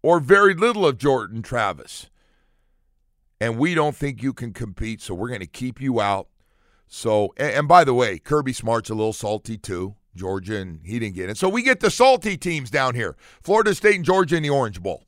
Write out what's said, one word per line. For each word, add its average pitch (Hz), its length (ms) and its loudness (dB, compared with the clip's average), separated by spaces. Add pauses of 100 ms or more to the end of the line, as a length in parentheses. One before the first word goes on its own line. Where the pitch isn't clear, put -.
or 165 200 4
very 196 320 6
little 208 340 2
of 131 100 0
Jordan 113 440 0
Travis. 104 680 -6 (1300)
And 113 160 -2
we 160 180 2
don't 151 220 0
think 127 260 -6
you 131 80 -2
can 120 220 -12
compete, 110 480 -10
so - 120 -10
we're 101 160 -6
gonna 101 160 -10
keep 123 360 -10
you 127 180 0
out. 101 300 0 (580)
So, 107 480 0
and, 139 160 -4
and 143 160 -2
by 170 160 8
the 135 100 2
way, 113 240 0
Kirby 143 360 -2
Smart's 113 360 -4
a 110 60 -6
little 110 160 0
salty 107 460 -6
too, 95 380 -8 (200)
Georgia, 95 400 -6
and 90 300 -10
he 110 140 -6
didn't 104 160 -6
get 92 140 -6
in. 110 60 -6
So 185 140 0
we 233 140 -2
get 254 180 2
the 202 100 2
salty 240 460 4
teams 151 340 -6
down 127 240 0
here, 110 220 -6 (240)
Florida 208 340 2
State 208 220 4
and 170 80 -6
Georgia 175 320 2
in 156 60 -2
the 147 80 0
Orange 110 300 0
Bowl 90 260 -6